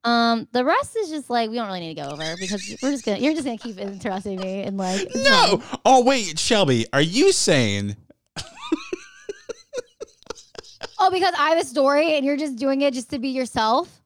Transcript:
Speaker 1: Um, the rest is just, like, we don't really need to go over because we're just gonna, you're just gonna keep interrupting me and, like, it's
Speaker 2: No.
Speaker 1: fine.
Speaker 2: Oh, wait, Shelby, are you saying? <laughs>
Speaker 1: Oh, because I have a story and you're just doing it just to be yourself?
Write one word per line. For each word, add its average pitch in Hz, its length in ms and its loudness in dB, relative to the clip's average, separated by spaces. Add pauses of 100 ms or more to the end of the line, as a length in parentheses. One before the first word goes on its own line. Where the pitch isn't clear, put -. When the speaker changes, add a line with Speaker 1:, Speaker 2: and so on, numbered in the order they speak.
Speaker 1:
Um, 233 480 2
the 247 120 2
rest 453 320 0
is 403 140 -2
just, 302 180 -8
like, 233 220 0
we 226 60 -6
don't 233 100 -4
really 185 140 -6
need 165 160 -8
to 151 60 -8
go 143 80 -8
over 156 280 -6
because 196 440 -8
we're 269 100 0
just 254 120 -6
gonna, 208 140 -2
you're 285 160 0
just 302 100 -6
gonna 233 140 -6
keep 214 200 -12
interrupting 196 600 -8
me 190 240 -6
and, 196 140 -6
like, 190 260 -2
it's 440 140 -8
Speaker 2:
No. 523 420 4
Speaker 1:
fine. - 260 -10
Speaker 2:
Oh, 254 200 6
wait, 220 340 0
Shelby, 139 540 2
are 135 80 2
you 240 320 4
saying? 104 640 2 (400)
<laughs> - 100 -14 (2500)
Speaker 1:
Oh, 381 60 6
because 359 260 0
I 294 140 2
have 330 80 4
a 339 60 0
story 285 520 2
and 277 80 -2
you're 285 120 0
just 285 200 -4
doing 269 260 0
it 277 120 2
just 247 160 -8
to 277 80 -6
be 262 120 -4
yourself? 254 760 0